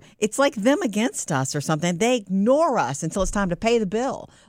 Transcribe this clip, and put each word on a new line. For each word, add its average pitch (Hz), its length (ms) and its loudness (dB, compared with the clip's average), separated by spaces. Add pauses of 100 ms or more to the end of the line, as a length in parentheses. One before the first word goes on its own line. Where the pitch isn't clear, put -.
(200)
it's - 180 -2
like 277 160 4
them 247 300 2
against 220 480 -2
us 135 240 -2
or 147 60 -2
something. 165 360 -2
They 240 200 2
ignore 233 600 2
us 139 240 -2
until 170 220 -2
it's - 80 -2
time 202 180 0
to 170 60 -2
pay 226 240 2
the 208 80 -2
bill. 226 420 -4 (200)